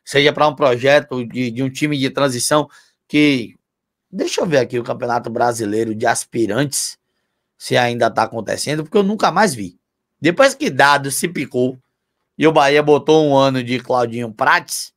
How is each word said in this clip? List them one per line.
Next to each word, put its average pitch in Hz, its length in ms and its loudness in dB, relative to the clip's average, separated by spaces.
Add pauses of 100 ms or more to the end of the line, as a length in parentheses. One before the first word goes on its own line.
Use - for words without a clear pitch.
seja 143 260 2
pra 139 160 2
um 151 60 0
projeto 135 720 2
de, 120 240 -6
de 117 140 -6
um 135 80 -2
time 147 260 -4
de 135 140 -2
transição 139 580 0 (380)
que, 143 480 0 (560)
deixa 220 300 -4
eu 247 40 0
ver 147 140 2
aqui 120 180 -2
o 117 60 -4
Campeonato 120 480 -4
Brasileiro 113 640 -2
de 113 100 -6
Aspirantes, 117 960 -2 (580)
se - 180 -6
ainda 120 360 0
tá 110 100 -2
acontecendo, 113 600 -6
porque 185 140 -4
eu 202 60 2
nunca 208 280 -2
mais 180 240 0
vi. 98 240 -12 (420)
Depois 262 320 2
que 269 160 -4
Dado 139 400 2
se - 180 -6
picou 127 520 -4 (580)
e 143 80 0
o 156 60 6
Bahia 147 320 4
botou 151 420 4
um 139 100 2
ano 135 280 2
de 120 160 -2
Claudinho 120 520 -4
Prates, 147 640 -2